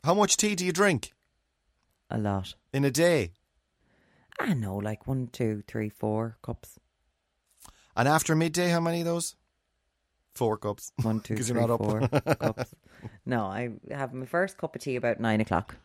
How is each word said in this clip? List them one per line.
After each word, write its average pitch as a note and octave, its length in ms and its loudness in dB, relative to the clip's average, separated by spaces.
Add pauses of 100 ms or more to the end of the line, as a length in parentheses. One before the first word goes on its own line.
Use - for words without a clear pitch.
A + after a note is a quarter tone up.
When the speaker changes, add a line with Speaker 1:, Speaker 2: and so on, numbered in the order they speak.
Speaker 1:
How E3 100 4
much G3+ 240 6
tea G#3 180 2
do F3+ 100 -2
you F3+ 60 2
drink? F3+ 400 2 (1040)
Speaker 2:
A - 20 0
lot. G2+ 380 -2 (160)
Speaker 1:
In C#3 140 2
a C3+ 60 4
day? D3 420 4 (1040)
Speaker 2:
I G#3+ 140 0
know, G2+ 240 -2
like, G#2 280 -6
one, C3 220 -2
two, G#2+ 400 -2
three, A2 220 -4
four A2 520 -4
cups. - 380 -12 (1120)
Speaker 1:
And A#2+ 140 2
after D#3 300 4
midday, E3+ 320 2
how E3+ 100 2
many E3+ 220 0
of E3 40 -4
those? E3+ 300 -4 (960)
Four A2 240 0
cups. - 440 -8
Speaker 2:
One, A2 180 0
two, A2 160 -6
Speaker 1:
<laughs> - 0 -
'Cause A#2 140 -2
you're A#2+ 80 0
Speaker 2:
three, A#2 100 2
Speaker 1:
not A#2 60 2
up. A2 100 0
Speaker 2:
four A#2+ 520 0
Speaker 1:
<laughs> - 0 -
Speaker 2:
cups. - 380 -4 (520)
No, A#2+ 220 0
I A2+ 240 -6 (200)
have C3+ 220 -6
my B2+ 120 -10
first F3+ 320 -2
cup - 200 -8
of - 40 -10
tea C3 140 -4
about A#2+ 240 0
nine A2 220 2
o'clock. F#2+ 440 -2